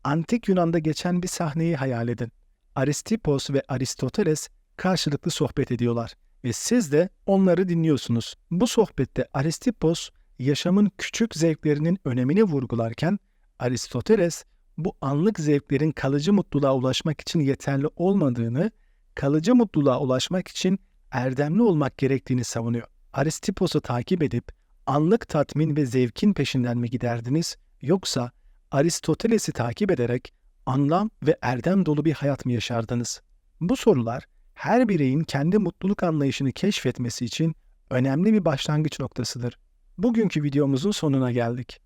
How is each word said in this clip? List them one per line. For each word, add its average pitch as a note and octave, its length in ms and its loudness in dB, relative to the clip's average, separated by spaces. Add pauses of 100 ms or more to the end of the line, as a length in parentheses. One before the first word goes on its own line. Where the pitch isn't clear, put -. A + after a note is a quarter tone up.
Antik D#3+ 440 -2
Yunan'da F3 300 2
geçen F3 440 -2
bir F3+ 60 -6
sahneyi D#3+ 480 -2
hayal A#2+ 320 -2
edin. A#2 240 -6 (420)
Aristippos C#3+ 760 -2
ve C#3 180 0
Aristoteles C3+ 800 -2 (280)
karşılıklı E3+ 540 0
sohbet C3 420 -2
ediyorlar A#2 420 -2 (300)
ve A#2+ 80 -2
siz G3 400 0
de E3+ 160 4 (180)
onları F#3+ 420 4
dinliyorsunuz. D#3 640 0 (160)
Bu F#3 160 2
sohbette - 680 0
Aristippos D#3+ 760 -2 (280)
yaşamın F3+ 600 2
küçük - 360 -4
zevklerinin D#3 720 0
önemini C3+ 400 2
vurgularken C3+ 720 -2 (400)
Aristoteles C3 880 -2 (320)
bu E3 240 -6
anlık D#3 400 0
zevklerin D3 520 0
kalıcı D3 400 0
mutluluğa C#3+ 440 2
ulaşmak C3 440 -2
için - 200 -2
yeterli C#3 460 0 (100)
olmadığını, D#3 760 0 (440)
kalıcı D#3 400 2
mutluluğa D3 460 4
ulaşmak C3+ 480 -2
için F#3+ 300 0 (320)
erdemli C#3 520 0
olmak D3+ 360 2
gerektiğini C3 460 0
savunuyor. A#2 420 -4 (260)
Aristippos'u D#3 680 -2
takip C3+ 420 -2
edip A#2+ 300 -2 (340)
anlık D#3 420 2
tatmin D3 480 0
ve D3 100 2
zevkin B2+ 480 2
peşinden B2 440 0
mi A#2+ 120 -4
giderdiniz, B2 680 -2 (260)
yoksa B2+ 480 -2 (400)
Aristoteles'i E3+ 840 0
takip B2+ 380 -2
ederek B2 420 -2 (340)
anlam C#3+ 440 0 (120)
ve C#3+ 200 4
erdem D#3 440 0
dolu D3 180 0
bir D#3 80 2
hayat C#3 340 -2
mı B2 60 0
yaşardınız? A#2 680 -4 (380)
Bu F#3 160 0
sorular B2+ 500 0 (280)
her A3 340 2
bireyin D3+ 360 2
kendi E3+ 340 0
mutluluk F#3+ 440 -2
anlayışını C#3 500 0
keşfetmesi B2+ 720 -4
için D#3 300 -2 (360)
önemli C3+ 420 2
bir G#3 120 2
başlangıç D3+ 560 -2
noktasıdır. A#2+ 580 -6 (400)
Bugünkü G#3+ 440 0
videomuzun C#3+ 480 0
sonuna C3+ 420 0
geldik. A#2+ 540 -4